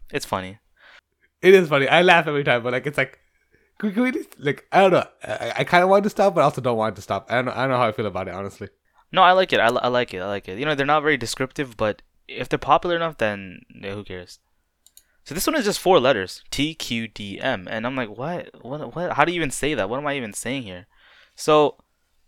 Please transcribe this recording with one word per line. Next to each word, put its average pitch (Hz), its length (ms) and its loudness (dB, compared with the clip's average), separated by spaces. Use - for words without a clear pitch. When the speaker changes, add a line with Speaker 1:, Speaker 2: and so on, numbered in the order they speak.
Speaker 1:
It's - 140 -6
funny. 95 320 -8
Speaker 2:
It 185 120 8
is 185 160 6
funny. 139 180 2
I 151 140 6
laugh 175 260 6
every 147 160 -2
time, 123 200 2
but, 123 100 -2
like, 127 120 -4
it's 147 120 -4
like, 131 200 -4
can, 214 140 -4
can 226 100 2
we 254 80 0
just, 311 260 -10
like, 135 360 -6
I 170 80 6
don't 196 100 6
know. 151 140 2
I, 113 360 -6
I 139 40 0
kinda 180 240 4
want 196 160 4
to 214 60 -2
stop, 196 260 2
but 165 60 4
I - 20 6
also 147 160 0
don't 120 160 -2
want 110 220 -2
to 101 40 -14
stop. 98 300 -6
I 113 40 0
don't, 127 120 0
I 117 140 -4
don't 135 80 0
know 127 80 0
how 123 100 2
I 107 60 -2
feel 110 140 -4
about 95 200 -6
it, 87 60 -10
honestly. 98 340 -10
Speaker 1:
No, 160 80 4
I 180 100 8
like 185 220 2
it. 107 80 4
I, 113 80 4
li-, 123 120 0
I - 60 0
like 123 260 -2
it. 92 60 -8
I 92 80 -6
like 101 220 -6
it. 95 100 -10
You 135 60 -6
know, 151 100 -2
they're 135 100 -2
not 147 160 2
very 147 140 0
descriptive, 127 600 -8
but 107 240 -2
if - 220 -10
they're 147 100 -2
popular 170 380 2
enough, 165 220 -6
then, 98 420 -4
yeah, 98 200 -12
who 101 100 -10
cares? 90 360 -14
So - 100 -14
this 180 140 -2
one 311 80 0
is 277 80 0
just 202 160 -2
four 180 200 6
letters, 117 520 0
T 156 240 -4
Q 113 320 -6
D 101 320 -12
M, 110 300 -4
and 110 160 -6
I'm 131 100 -4
like, 123 140 -6
"What? 135 400 -8
What? 131 300 -12
What? 165 180 -6
How 139 120 4
do 170 60 -2
you 180 40 -6
even 160 160 -2
say 151 240 -4
that? 98 120 -2
What 120 120 -6
am 147 80 -6
I 143 80 -4
even 117 180 -8
saying 127 300 -8
here?" 92 240 -14
So 151 420 4